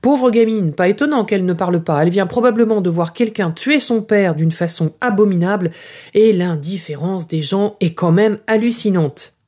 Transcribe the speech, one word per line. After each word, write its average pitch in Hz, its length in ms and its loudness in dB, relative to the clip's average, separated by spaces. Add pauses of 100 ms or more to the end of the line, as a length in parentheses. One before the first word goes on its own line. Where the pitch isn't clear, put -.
Pauvre 254 300 2
gamine, 220 400 2
pas 180 160 0
étonnant 254 360 0
qu'elle 190 200 -2
ne 180 80 0
parle 175 320 0
pas. 151 180 0
Elle 175 80 2
vient 190 160 0
probablement 226 540 2
de 175 100 -2
voir 165 220 -2
quelqu'un 214 400 -2
tuer 277 260 0
son 226 240 -2
père 202 320 2
d'une 160 160 0
façon 165 400 -4 (100)
abominable 196 720 0 (420)
et 214 200 4
l'indifférence 175 960 -4
des 160 120 -4
gens 196 380 -2
est 170 160 0
quand 175 160 0
même 208 280 2 (100)
hallucinante. 214 880 0 (140)